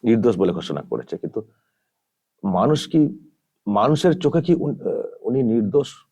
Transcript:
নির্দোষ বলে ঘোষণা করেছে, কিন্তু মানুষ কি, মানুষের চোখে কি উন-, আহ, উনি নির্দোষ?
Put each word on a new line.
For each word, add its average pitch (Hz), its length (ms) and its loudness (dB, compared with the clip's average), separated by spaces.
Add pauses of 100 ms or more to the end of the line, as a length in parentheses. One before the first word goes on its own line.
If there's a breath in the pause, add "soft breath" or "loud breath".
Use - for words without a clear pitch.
নির্দোষ 117 340 4
বলে 92 160 2
ঘোষণা 71 360 -8
করেছে, - 280 -8
কিন্তু - 220 -8 (1040)
মানুষ 101 440 2
কি, 160 140 2 (680)
মানুষের 139 520 2
চোখে 160 220 0
কি 170 140 2
উন-, 147 260 -4
আহ, - 260 -4 (200)
উনি 123 160 0
নির্দোষ? 113 460 0 (220)